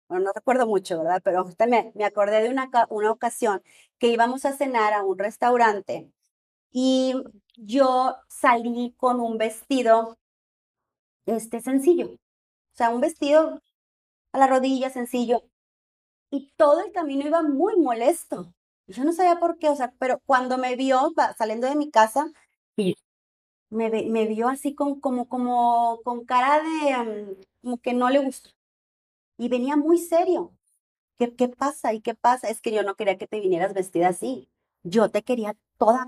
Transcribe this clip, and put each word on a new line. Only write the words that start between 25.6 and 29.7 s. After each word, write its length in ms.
con 220
cara 380
de, 340
mm, 380
como 160
que 140
no 160
le 100
gustó. 320
Y 120
venía 280